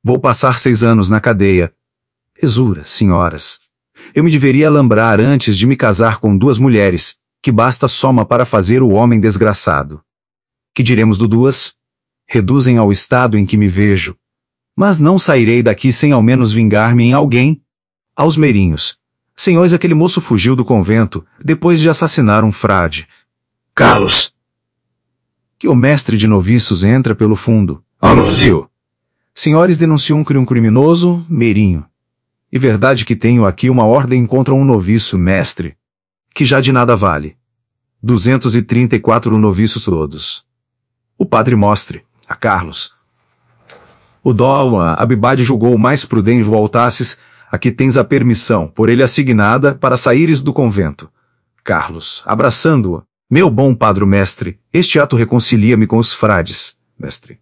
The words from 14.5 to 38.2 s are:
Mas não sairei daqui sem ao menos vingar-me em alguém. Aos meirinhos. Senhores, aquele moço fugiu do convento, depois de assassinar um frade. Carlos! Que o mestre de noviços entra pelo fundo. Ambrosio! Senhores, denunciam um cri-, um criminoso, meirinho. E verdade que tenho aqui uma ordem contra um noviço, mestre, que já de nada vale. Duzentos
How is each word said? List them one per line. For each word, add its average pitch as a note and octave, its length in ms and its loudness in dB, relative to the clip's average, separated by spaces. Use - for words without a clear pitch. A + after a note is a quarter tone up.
Mas F#3+ 240 2
não E3 200 2
sairei B2 420 2
daqui A#2 300 0
sem D3 200 0
ao B2+ 100 2
menos A#2 320 0
vingar-me A2+ 500 2
em A#2+ 100 2
alguém. C#3 480 0
Aos D#3 220 0
meirinhos. G2+ 600 0
Senhores, F3 380 2
aquele F3 200 0
moço E3 280 0
fugiu A2+ 340 0
do B2+ 80 -2
convento, G#2 640 -2
depois D#3+ 360 0
de D#3 100 2
assassinar A#2 540 0
um A2 80 0
frade. F#2 560 -4
Carlos! A2+ 600 0
Que - 100 -6
o C#3+ 80 2
mestre C3 420 0
de G#2+ 100 0
noviços G#2 560 0
entra A2+ 320 0
pelo G#2+ 200 0
fundo. G2+ 480 -2
Ambrosio! - 680 2
Senhores, D#3+ 440 2
denunciam D#3 420 0
um D#3 40 -2
cri-, C#3+ 140 -2
um B2+ 80 0
criminoso, D#3 840 0
meirinho. G#2+ 560 0
E B2+ 80 -4
verdade B2 460 0
que A2+ 100 -2
tenho A#2 300 2
aqui F#2+ 240 -2
uma B2+ 160 2
ordem B2 400 0
contra C3 280 0
um C3+ 120 2
noviço, A2 520 0
mestre, F2+ 580 -2
que D3+ 120 -2
já C3+ 160 2
de B2+ 100 0
nada B2 240 2
vale. D#2 400 -4
Duzentos A#2 540 0